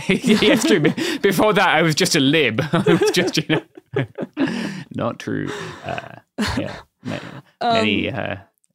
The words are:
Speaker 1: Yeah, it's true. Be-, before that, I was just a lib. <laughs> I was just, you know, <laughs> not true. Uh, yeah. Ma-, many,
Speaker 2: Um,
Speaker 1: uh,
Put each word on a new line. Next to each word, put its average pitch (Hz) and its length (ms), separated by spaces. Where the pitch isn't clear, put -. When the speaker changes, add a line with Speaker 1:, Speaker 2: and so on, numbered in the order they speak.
Speaker 1:
Yeah, 208 460
it's 233 120
true. 220 140
Be-, 277 380
before 190 360
that, 185 220
I 156 60
was 165 120
just 175 220
a 160 60
lib. 131 460
<laughs> - 40
I 170 300
was 415 100
just, 185 260
you - 120
know, - 560
<laughs> - 600
not - 240
true. 107 300
Uh, - 300
yeah. - 180
Ma-, - 160
many, 214 480
Speaker 2:
Um, 120 100
Speaker 1:
uh, 101 160